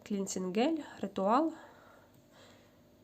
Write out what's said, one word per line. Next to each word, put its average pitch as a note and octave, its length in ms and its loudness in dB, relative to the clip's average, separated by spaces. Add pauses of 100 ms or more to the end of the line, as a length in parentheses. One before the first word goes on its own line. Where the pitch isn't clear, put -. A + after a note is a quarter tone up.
клінсінг F#3+ 520 -2
гель, D4+ 220 4 (240)
ритуал. A3 520 2 (1500)